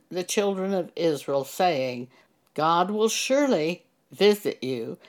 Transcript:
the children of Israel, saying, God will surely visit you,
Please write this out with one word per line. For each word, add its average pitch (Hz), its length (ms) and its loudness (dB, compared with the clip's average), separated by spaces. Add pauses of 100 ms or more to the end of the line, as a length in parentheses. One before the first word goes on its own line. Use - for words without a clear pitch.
the 175 140 -4
children 196 500 -2
of 185 220 -4
Israel, 143 500 0
saying, 131 640 -2 (460)
God 170 380 2
will 214 160 2
surely 220 760 0 (280)
visit 202 500 2
you, 127 340 -6 (120)